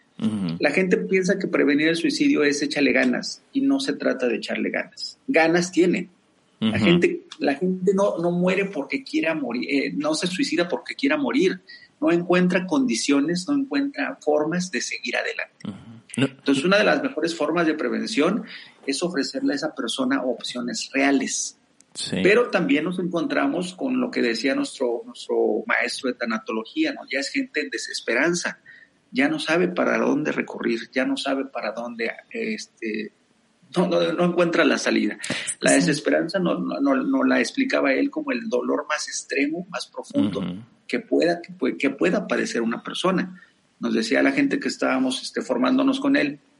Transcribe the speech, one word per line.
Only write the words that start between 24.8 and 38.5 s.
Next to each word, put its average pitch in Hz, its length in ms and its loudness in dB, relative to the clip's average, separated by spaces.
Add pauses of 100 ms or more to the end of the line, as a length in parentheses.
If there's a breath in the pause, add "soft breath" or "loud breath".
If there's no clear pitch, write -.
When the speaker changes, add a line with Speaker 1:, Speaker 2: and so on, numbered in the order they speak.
Speaker 2:
nuestro 113 640 0
maestro 117 440 -2
de - 60 -6
tanatología, 117 760 -4
¿no? 110 100 -12 (100)
Ya 135 80 -2
es 135 80 -4
gente 139 320 -4
en 135 100 -6
desesperanza, 123 880 -2 (500 loud breath)
ya 135 180 2
no - 100 -2
sabe 170 300 0
para 123 300 0
dónde 139 340 2
recurrir, 117 580 -4
ya 131 140 -2
no 135 140 -2
sabe 139 260 -2
para 113 280 -6
dónde, 117 380 -6 (200)
este, 110 800 -8 (640)
no, 180 120 2
no, 170 260 2
no 175 100 2
encuentra 170 400 4
la 120 140 4
salida. 110 400 0 (420 loud breath)
La 135 120 4
Speaker 3:
Sí. 139 40 8
Speaker 2:
desesperanza 156 640 2
no, 160 200 2
no, 131 220 -4
no, 139 160 2
no 131 280 0
la 131 160 2
explicaba 135 520 0
él 139 180 2
como 147 220 -4
el 117 160 -4
dolor 123 400 0